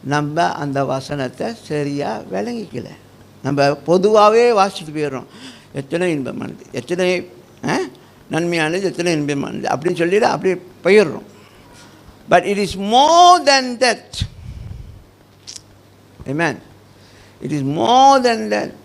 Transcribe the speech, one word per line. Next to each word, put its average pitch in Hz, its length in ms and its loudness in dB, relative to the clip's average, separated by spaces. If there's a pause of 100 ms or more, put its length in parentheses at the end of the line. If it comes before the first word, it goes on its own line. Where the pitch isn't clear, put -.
நம்ம 147 500 -2
அந்த 139 320 -4
வசனத்தை 139 680 -6 (120)
சரியா 147 540 -6 (120)
விளங்கிக்கல. 202 540 -8 (560)
நம்ம 139 240 0
பொதுவாவே 208 840 4
வாசிச்சுட்டு 190 440 -2
போயிடுறோம். 139 320 -6 (460)
எத்தனை 160 440 -2
இன்பமானது, - 560 -8
எத்தனை, 180 580 -2 (380)
ஆ, - 80 -2 (540)
நன்மையானது, 170 520 -2
எத்தனை 170 340 -2
இன்பமானது 143 580 -4
அப்படின்னு 156 220 -4
சொல்லிட்டு 170 300 2
அப்படியே 180 340 -2 (240)
போயிடுறோம். 185 380 4 (1080)
But 175 200 4
it 202 60 0
is 190 240 -4
more 311 680 6
than 254 300 2
that. - 480 -2 (2000)
Amen. 143 320 -4 (840)
It 139 60 -8
is 143 140 -4
more 247 600 4
than 220 240 0
that. 214 240 -4 (120)